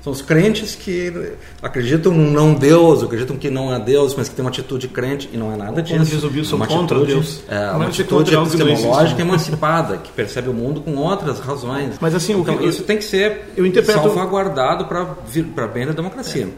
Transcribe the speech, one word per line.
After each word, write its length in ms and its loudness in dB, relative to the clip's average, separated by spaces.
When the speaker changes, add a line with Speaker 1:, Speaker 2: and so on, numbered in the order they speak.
Speaker 1:
são 120 -6
os 80 -10
crentes 520 2
que 380 -6
acreditam 520 0
num 160 6
não 240 6
Deus, 480 6
acreditam 340 -4
que 140 -4
não 200 -4
há 80 -2
Deus, 360 2
mas 160 -4
que 40 -18
tem 80 -6
uma 80 -2
atitude 380 -6
crente, 420 -6
e 60 -8
não 160 -4
é 40 -6
nada 260 -4
Speaker 2:
Como 160 -2
Speaker 1:
disso. 160 2
Speaker 2:
diz 100 -2
o 60 -2
Bill, 200 -2
Speaker 1:
É 40 0
uma 120 0
Speaker 2:
são 120 0
contra 180 0
Speaker 1:
atitude, 180 2
Speaker 2:
Deus. 360 -2
Speaker 1:
é, 160 -2
Speaker 2:
Não 100 -4
Speaker 1:
uma 80 0
Speaker 2:
é 80 -2
ser 100 -2
Speaker 1:
atitude 60 -2
Speaker 2:
contra 140 4
algo 120 2
que 60 0
não 100 4
existe, 200 4
Speaker 1:
epistemológica 380 4
Speaker 2:
né? 40 0
Speaker 1:
emancipada, 720 0
que 140 -14
percebe 360 -4
o 60 -2
mundo 260 -4
com 160 -6
outras 440 -2
razões. 600 -6
Speaker 2:
Mas, 140 2
assim, 200 0
o 60 2
Speaker 1:
Então, 160 0
Speaker 2:
que 80 0
eu 60 4
Speaker 1:
isso 140 -4
tem 120 0
que 80 -4
ser 520 -2
Speaker 2:
eu 100 2
interpreto 340 4
Speaker 1:
salvaguardado 840 0
pra 200 -4
vir, 160 -2
pra 220 -6
bem 200 -6
da 60 -4
democracia. 520 -6